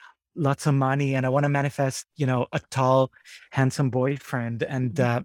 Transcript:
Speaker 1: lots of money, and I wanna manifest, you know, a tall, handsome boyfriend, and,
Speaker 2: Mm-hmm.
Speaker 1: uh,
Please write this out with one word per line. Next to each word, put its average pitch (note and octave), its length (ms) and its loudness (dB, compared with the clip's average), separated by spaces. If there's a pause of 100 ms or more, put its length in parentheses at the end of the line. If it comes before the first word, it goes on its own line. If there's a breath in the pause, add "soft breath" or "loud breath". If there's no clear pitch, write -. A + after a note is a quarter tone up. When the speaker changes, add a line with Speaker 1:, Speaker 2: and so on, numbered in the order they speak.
(360 loud breath)
Speaker 1:
lots C#3 320 0
of D3 60 4
money, C3+ 420 0
and C3 100 0
I B2+ 40 0
wanna C#3+ 180 2
manifest, C#3+ 580 -2 (120)
you D3 80 -2
know, B2+ 260 0
a D#3 80 -2
tall, C3 520 2 (400 loud breath)
handsome C3+ 380 0
boyfriend, B2+ 760 -4
and, B2+ 320 -4
Speaker 2:
Mm-hmm. B2 240 2
Speaker 1:
uh, - 60 -2